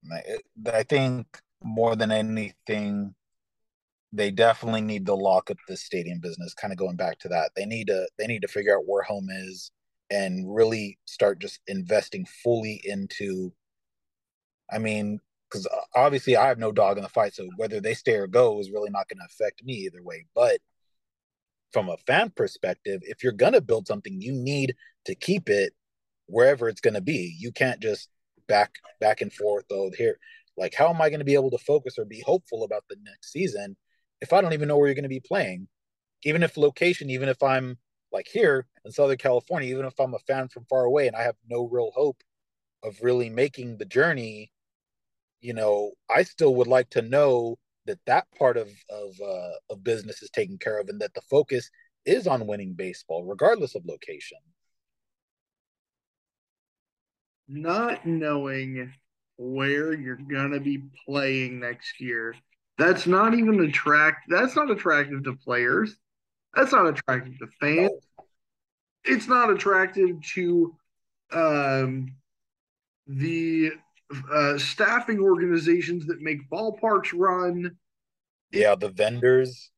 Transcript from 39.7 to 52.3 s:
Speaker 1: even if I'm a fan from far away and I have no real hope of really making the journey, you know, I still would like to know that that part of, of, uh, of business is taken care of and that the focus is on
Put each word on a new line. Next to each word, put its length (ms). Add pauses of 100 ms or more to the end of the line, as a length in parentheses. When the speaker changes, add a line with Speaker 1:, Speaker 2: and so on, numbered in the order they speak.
Speaker 1:
even 160
if 120
I'm 160
a 60
fan 280
from 180
far 180
away 240
and 80
I 60
have 140 (120)
no 160
real 280
hope 300 (600)
of 200
really 260
making 500
the 60
journey, 680 (880)
you 120
know, 400 (160)
I 140
still 320
would 140
like 220
to 120
know 560 (280)
that 200
that 320
part 180
of, 140 (180)
of, 320
uh, 300 (180)
of 160
business 380
is 80
taken 260
care 220
of 100
and 140
that 100
the 100
focus 460 (380)
is 200
on 200